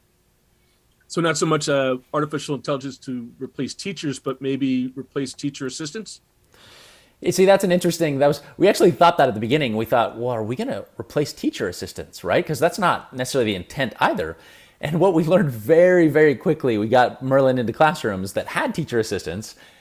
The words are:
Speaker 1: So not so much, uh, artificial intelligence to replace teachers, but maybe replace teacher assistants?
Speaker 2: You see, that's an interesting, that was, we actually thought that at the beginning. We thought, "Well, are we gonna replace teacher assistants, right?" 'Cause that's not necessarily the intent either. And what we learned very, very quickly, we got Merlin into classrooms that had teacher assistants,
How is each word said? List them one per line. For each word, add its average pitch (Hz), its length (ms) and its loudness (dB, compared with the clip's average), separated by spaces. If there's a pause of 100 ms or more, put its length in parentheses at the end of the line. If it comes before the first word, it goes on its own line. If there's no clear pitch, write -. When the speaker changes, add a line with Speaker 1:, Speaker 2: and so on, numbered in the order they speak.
(1080)
Speaker 1:
So - 160 -4
not 160 160 0
so 180 80 0
much, 156 240 0
uh, 135 260 0 (160)
artificial 151 420 -4
intelligence 135 440 -6
to 120 400 -12
replace 127 340 -10
teachers, 165 460 -8
but 135 240 -8
maybe 131 520 -2
replace 135 380 -8
teacher 143 320 -8
assistants? 156 560 -12 (1000)
Speaker 2:
You - 120 -2
see, 185 140 2
that's 196 180 4
an 180 80 2
interesting, 165 460 0
that 143 80 4
was, 151 160 0 (160)
we 185 100 4
actually 214 220 4
thought 170 260 4
that 139 120 4
at 110 60 -2
the 107 60 -6
beginning. 120 360 0
We 113 100 -2
thought, 113 320 0
"Well, 120 120 -4
are 113 120 -4
we 117 140 -6
gonna 214 280 -8 (140)
replace 147 340 -4
teacher - 360 -6
assistants, - 540 -12
right?" 117 220 0
'Cause 151 140 -6
that's 170 200 -2
not 160 360 -2
necessarily 127 380 -2
the 95 40 -4
intent 117 420 -6
either. 110 380 -2 (440)
And 151 200 -2
what 185 140 4
we 165 100 2
learned 160 260 4
very, 160 580 4
very 147 260 4
quickly, 135 420 0
we 107 120 0
got 120 340 4
Merlin 131 340 4
into 117 160 -2
classrooms 110 600 0
that 98 140 -4
had 247 260 -4
teacher 123 240 -4
assistants, 98 560 -6 (260)